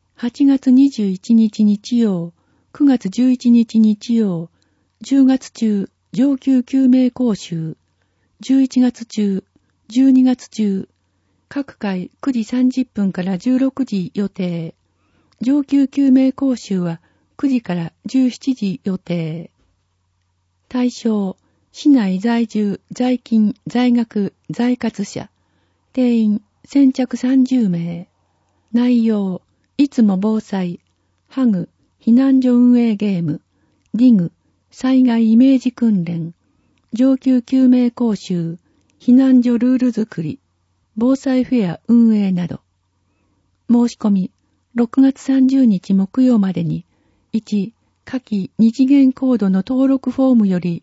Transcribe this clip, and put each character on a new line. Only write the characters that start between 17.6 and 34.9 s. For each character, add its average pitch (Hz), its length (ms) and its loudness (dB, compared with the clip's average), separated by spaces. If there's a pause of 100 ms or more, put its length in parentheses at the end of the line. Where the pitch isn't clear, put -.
か 180 140 -6
ら 165 180 -8 (120)
十 254 260 0
七 - 240 -6
時 196 280 -6
予 185 140 -4
定。 165 540 -8 (1160)
対 247 200 -2
象、 208 480 -4 (340)
市 - 180 0
内 196 300 2
在 233 280 -2
住、 208 320 -4 (120)
在 254 280 -2
勤、 214 340 0 (140)
在 247 240 0
学、 226 420 -2 (160)
在 247 280 -2
活 220 260 -6
者。 - 260 -12 (640)
定 240 260 0
員、 208 240 0 (240)
先 277 260 2
着 254 260 -6
三 254 280 0
十 247 240 0
名。 170 380 -8 (640)
内 240 340 0
容、 202 380 -4 (340)
い 285 120 0
つ - 120 -2
も 196 160 2
防 220 220 -2
災、 185 400 -8 (480)
ハ 262 180 -4
グ、 185 240 -2 (300)
避 226 140 0
難 269 280 4
所 247 140 2
運 247 240 4
営 226 160 0
ゲ 202 240 -4
ー 170 40 -4
ム、 160 180 -6 (520)
デ 233 120 2
ィ 240 100 6
グ、 170 160 0 (400)
災 262 320 0